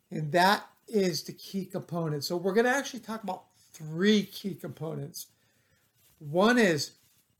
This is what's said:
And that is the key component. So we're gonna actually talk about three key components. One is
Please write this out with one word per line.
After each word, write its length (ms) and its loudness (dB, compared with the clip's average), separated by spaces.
And 220 -4
that 340 4
is 360 0
the 100 -14
key 320 -10
component. 580 -6
So 140 -4
we're 160 -2
gonna 160 4
actually 320 -2
talk 220 -10
about 220 -8
three 520 2
key 300 -10
components. 760 -10
One 400 4
is 320 2